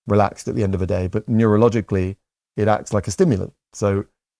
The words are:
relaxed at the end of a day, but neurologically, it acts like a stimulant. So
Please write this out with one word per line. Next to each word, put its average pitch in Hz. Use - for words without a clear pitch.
relaxed 101
at 117
the 113
end 98
of 90
a 92
day, 92
but 98
neurologically, 107
it 104
acts -
like 104
a 104
stimulant. 107
So 101